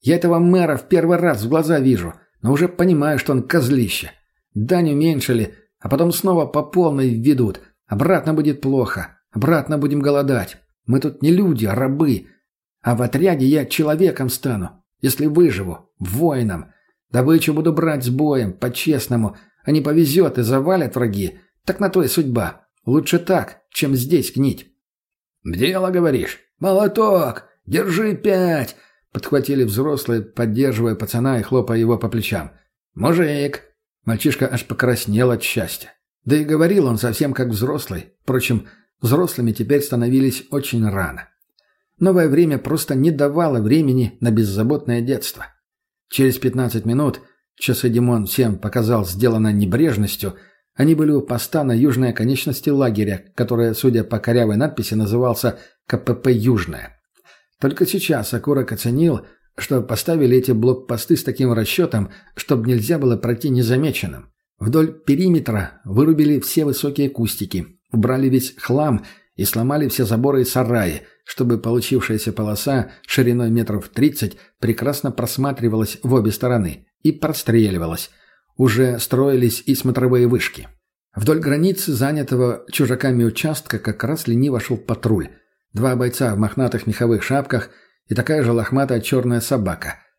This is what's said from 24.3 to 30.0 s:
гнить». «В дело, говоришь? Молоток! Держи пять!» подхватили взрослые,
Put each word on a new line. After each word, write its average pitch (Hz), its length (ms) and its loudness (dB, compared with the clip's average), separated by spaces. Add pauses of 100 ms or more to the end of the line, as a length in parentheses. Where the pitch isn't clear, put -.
гнить». 135 340 -2 (760)
«В 92 120 -6
дело, 185 340 0
говоришь? 165 480 0 (200)
Молоток! 196 840 2 (220)
Держи 190 500 0
пять!» 180 600 0 (360)
подхватили 135 520 -2
взрослые, 120 580 -2